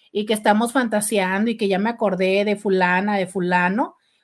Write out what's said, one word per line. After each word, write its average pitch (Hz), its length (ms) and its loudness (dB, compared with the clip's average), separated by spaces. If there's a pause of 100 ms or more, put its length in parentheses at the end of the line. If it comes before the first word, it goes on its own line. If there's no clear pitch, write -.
(120)
y 208 140 -4
que 220 80 -2
estamos 214 380 2
fantaseando 214 800 0
y 220 60 -6
que 208 100 -2
ya 190 120 2
me 208 100 0
acordé 190 560 0
de 208 100 0
fulana, 190 640 0
de 185 100 -2
fulano, 180 680 0 (280)